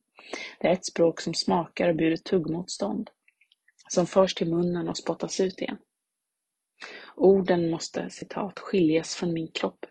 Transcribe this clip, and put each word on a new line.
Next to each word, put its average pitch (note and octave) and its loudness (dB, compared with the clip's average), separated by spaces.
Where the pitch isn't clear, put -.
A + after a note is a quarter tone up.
Det - 2
är E3 4
ett F3+ -2
språk E3 2
som E3+ -4
smakar F3 0
och E3+ 2
bjuder D#3+ 2
tuggmotstånd, F#3+ -4
som F3 2
förs F#3+ 4
till E3+ -2
munnen E3+ 0
och F3 -6
spottas - -4
ut F#3+ -2
igen. - -6
Orden F3+ 4
måste, E3 -6
citat, - -8
"skiljas D#3+ 2
från F3 -2
min E3 -4
kropp - -6